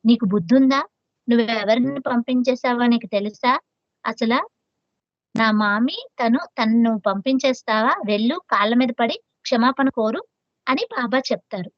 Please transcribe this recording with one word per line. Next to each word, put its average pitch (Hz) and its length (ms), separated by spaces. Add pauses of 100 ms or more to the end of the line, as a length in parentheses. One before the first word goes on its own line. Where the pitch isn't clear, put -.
"నీకు 233 180
బుద్ధుందా? 240 560 (480)
నువ్వు 233 220
ఎవరిని 233 500
పంపించేశావో 247 840
నీకు 233 200
తెలుసా? 208 460 (520)
అసల 226 300 (1000)
నా 220 160
మామి 214 460 (160)
తను, 233 260 (140)
తన్ను 226 460
పంపించేస్తావా? 254 1080
వెళ్ళు, 220 340 (100)
కాళ్ళ 214 240
మీద 247 140
పడి 240 280 (260)
క్షమాపణ 262 460
కోరు" 233 320 (460)
అని 349 240
బాబా 254 280
చెప్తారు. 208 600